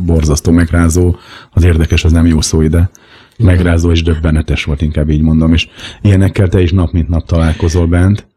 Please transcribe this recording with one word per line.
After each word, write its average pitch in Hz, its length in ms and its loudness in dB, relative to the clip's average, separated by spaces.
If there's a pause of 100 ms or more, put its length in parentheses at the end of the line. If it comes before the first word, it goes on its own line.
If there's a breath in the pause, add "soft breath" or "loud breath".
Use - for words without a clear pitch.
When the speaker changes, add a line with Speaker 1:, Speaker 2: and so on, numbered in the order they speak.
Speaker 1:
borzasztó, 78 460 0
megrázó, 85 640 0 (360 loud breath)
az 85 120 0
érdekes, 82 400 0
az 85 80 2
nem 82 140 2
jó 80 160 0
szó 80 200 -2
ide, 82 280 0 (480 loud breath)
Speaker 2:
Igen. 92 180 2
Speaker 1:
megrázó 85 360 0
és 82 120 0
döbbenetes 80 600 -2
volt, 76 180 -6
inkább 76 280 -2
így 76 120 0
mondom, 80 320 2
és 82 140 -2 (340 loud breath)
ilyenekkel 95 480 2
te 95 120 2
is 85 100 0
nap 87 200 0
mint 78 180 -2
nap 82 160 -4
találkozol 82 600 0
bent. 90 500 0